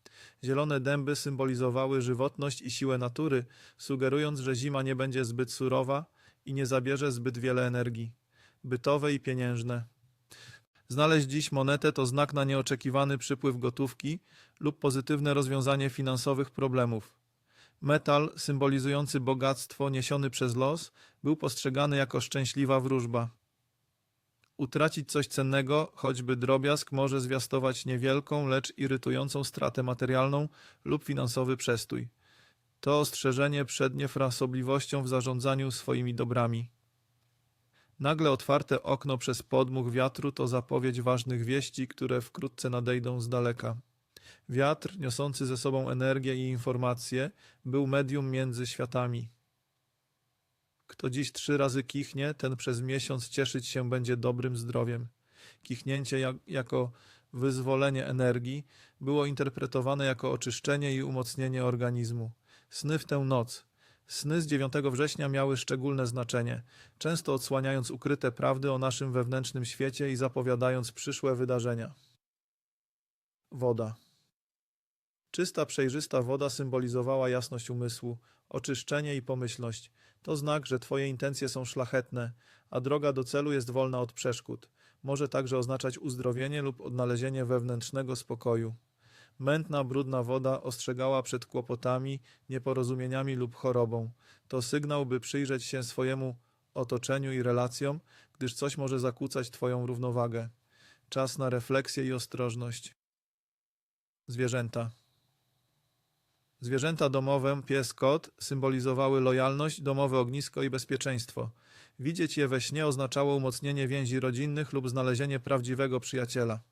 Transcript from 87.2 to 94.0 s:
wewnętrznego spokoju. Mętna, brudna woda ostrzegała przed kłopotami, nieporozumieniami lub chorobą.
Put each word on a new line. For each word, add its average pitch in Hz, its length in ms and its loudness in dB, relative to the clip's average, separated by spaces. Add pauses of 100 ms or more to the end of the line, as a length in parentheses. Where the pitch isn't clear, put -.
wewnętrznego 123 720 -2
spokoju. 117 600 -2 (640)
Mętna, 147 440 0
brudna 131 400 0
woda 131 380 0
ostrzegała 131 640 -2
przed 127 220 -6
kłopotami, 127 760 -2 (300)
nieporozumieniami 131 840 -2
lub 123 200 -4
chorobą. 117 560 0 (360)